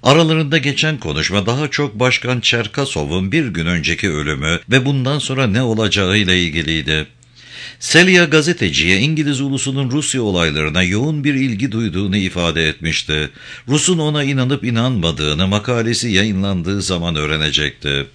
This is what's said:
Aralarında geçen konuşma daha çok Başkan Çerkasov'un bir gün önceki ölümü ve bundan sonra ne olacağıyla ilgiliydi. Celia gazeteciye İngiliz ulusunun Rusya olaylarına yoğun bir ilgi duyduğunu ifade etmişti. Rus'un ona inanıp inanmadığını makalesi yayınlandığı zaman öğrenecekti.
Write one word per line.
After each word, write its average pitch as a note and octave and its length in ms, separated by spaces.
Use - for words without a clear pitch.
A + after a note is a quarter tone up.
Aralarında D#3 560
geçen C#3+ 400
konuşma D#2+ 480
daha C3+ 220
çok C#3 260
Başkan B2 460
Çerkasov'un F#2+ 920
bir D3 140
gün E2 200
önceki E2+ 440
ölümü D2+ 500
ve B2+ 140
bundan C#3 340
sonra C3+ 280
ne A2+ 160
olacağıyla G#2 720
ilgiliydi. D#2 720
Celia F3+ 440
gazeteciye G2+ 760
İngiliz C#3+ 420
ulusunun C#3 500
Rusya C#3+ 320
olaylarına E2 600
yoğun C3 420
bir D3 100
ilgi C3 380
duyduğunu G2+ 440
ifade E2+ 520
etmişti. D2+ 640
Rus'un D3+ 300
ona D3+ 260
inanıp C#3 400
inanmadığını F#2+ 840
makalesi A2+ 600
yayınlandığı G2 760
zaman E2+ 340
öğrenecekti. D2+ 1000